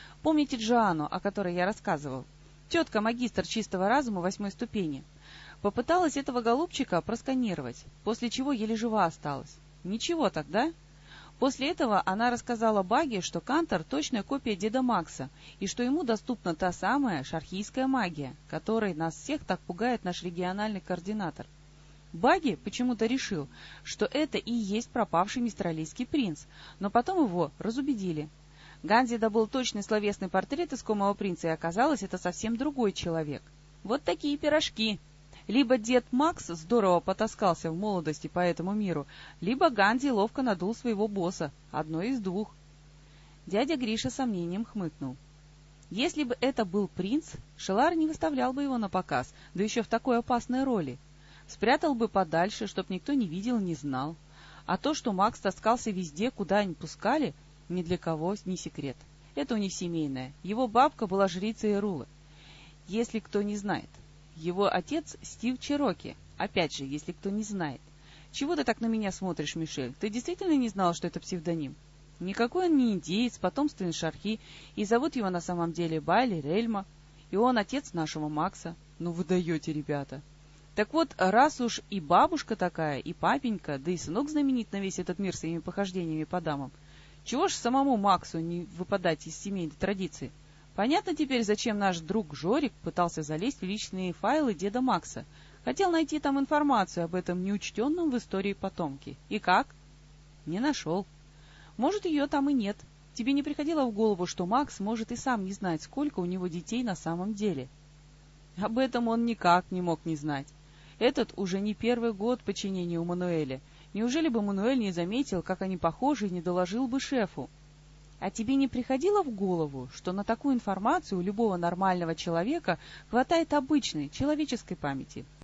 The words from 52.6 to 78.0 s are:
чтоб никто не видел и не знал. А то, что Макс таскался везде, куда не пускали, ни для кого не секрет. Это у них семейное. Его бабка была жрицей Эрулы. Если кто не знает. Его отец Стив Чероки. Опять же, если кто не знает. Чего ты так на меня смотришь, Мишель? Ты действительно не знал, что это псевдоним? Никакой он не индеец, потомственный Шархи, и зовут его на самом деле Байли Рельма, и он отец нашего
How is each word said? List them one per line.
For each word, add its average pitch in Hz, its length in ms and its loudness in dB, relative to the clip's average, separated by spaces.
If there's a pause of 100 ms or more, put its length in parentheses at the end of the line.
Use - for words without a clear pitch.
чтоб 190 220 -6
никто 190 240 -4
не 254 120 2
видел 196 320 -2
и 202 60 0
не 175 100 -2
знал. 139 440 -4 (480)
А 185 120 0
то, 294 160 0
что 247 200 -2
Макс 196 260 2
таскался 220 520 0
везде, 180 380 -2
куда 208 360 2
не 175 80 -6
пускали, 208 600 -2 (360)
ни 180 140 -2
для 170 140 -2
кого 165 380 -2 (100)
не 185 120 -4
секрет. 139 400 -8 (380)
Это 285 200 -2
у - 20 2
них 196 160 -2
семейное. 147 600 -4 (100)
Его 220 240 0
бабка 240 400 4
была 196 200 4
жрицей 208 460 -2
Эрулы. 196 320 -2 (800)
Если 220 320 -2
кто 202 220 -2
не 208 140 -2
знает. 196 340 -4 (460)
Его 175 360 2
отец - 500 -2
Стив 247 380 -4
Чероки. 285 560 -2 (220)
Опять 180 380 0
же, 139 100 -6
если 147 260 -6
кто - 180 -8
не 214 140 -2
знает. 185 380 -4 (500)
Чего 311 240 -2
ты 294 80 2
так - 180 0
на 226 60 0
меня 220 240 0
смотришь, 165 440 -4
Мишель? 147 440 -4
Ты 214 100 -2
действительно 330 460 0
не 247 140 2
знал, 190 240 2
что 175 140 -4
это 170 120 -6
псевдоним? 160 560 -4 (440)
Никакой 240 480 0
он 320 100 6
не 240 160 6
индеец, 196 440 0
потомственный 190 560 0
Шархи, 196 460 -4 (360)
и 208 100 -2
зовут 233 300 2
его 214 140 0
на 175 120 0
самом 170 300 -2
деле 160 300 -2
Байли 185 400 4
Рельма, 196 440 0 (460)
и - 40 -2
он 240 220 4
отец 254 360 -2
нашего 156 340 -2